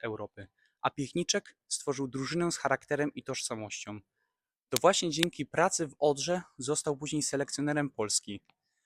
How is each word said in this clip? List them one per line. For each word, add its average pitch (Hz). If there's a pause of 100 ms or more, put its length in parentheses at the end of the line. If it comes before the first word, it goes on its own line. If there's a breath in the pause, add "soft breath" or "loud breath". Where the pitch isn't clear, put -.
Europy, 107 (340)
a 131
Piechniczek - (120)
stworzył 139
drużynę 143
z -
charakterem 143
i -
tożsamością. 107 (680)
To 135
właśnie 180
dzięki 156
pracy 170
w 139
Odrze 147 (160)
został 143
później 147
selekcjonerem 147
Polski. 104 (440)